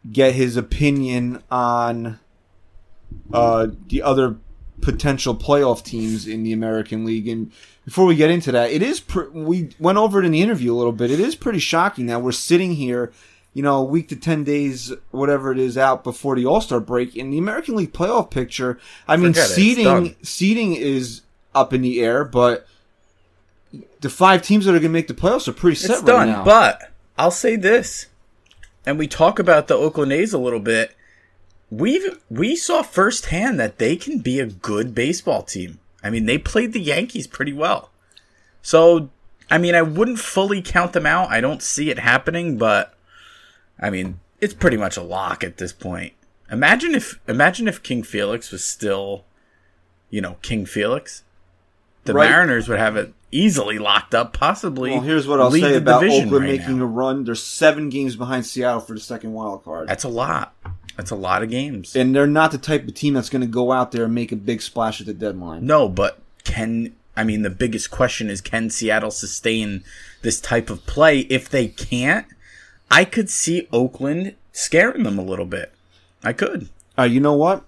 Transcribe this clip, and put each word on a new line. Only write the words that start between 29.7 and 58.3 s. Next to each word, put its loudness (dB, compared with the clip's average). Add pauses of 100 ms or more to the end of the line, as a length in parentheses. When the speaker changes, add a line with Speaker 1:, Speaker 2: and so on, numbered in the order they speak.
Speaker 2:
Oakland 0
A's 0
a -2
little -2
bit. -2 (760)
We've, -2 (120)
we -2
saw -2
firsthand 0
that -2
they 2
can -6
be -2
a -4
good -6
baseball -2
team. -10 (240)
I -6
mean, -2
they 0
played -2
the -4
Yankees -4
pretty -8
well. -4 (720)
So, 6 (420)
I 4
mean, 2
I 6
wouldn't 0
fully -2
count -2
them -2
out. 0
I 0
don't -2
see -4
it -6
happening, 0
but, 0 (840)
I -4
mean, -8 (220)
it's -4
pretty 2
much -4
a -10
lock -6
at -10
this -8
point. -10 (360)
Imagine 0
if, -6
imagine 2
if -6
King -4
Felix -6
was -10
still, -6 (840)
you -6
know, -10
King -6
Felix. -4 (840)
The -2
Speaker 1:
Right. 6
Speaker 2:
Mariners 4
would 0
have 0
it -4 (180)
easily 2
locked 0
up, 0
possibly -2
Speaker 1:
Well, -2
here's 0
what 2
I'll 6
Speaker 2:
lead 4
Speaker 1:
say 4
Speaker 2:
the 4
Speaker 1:
about 6
Speaker 2:
division 4
Speaker 1:
Oakland 4
Speaker 2:
right 0
Speaker 1:
making -4
Speaker 2:
now. 0
Speaker 1:
a -4
run. -2
They're -4
seven 0
games -4
behind -6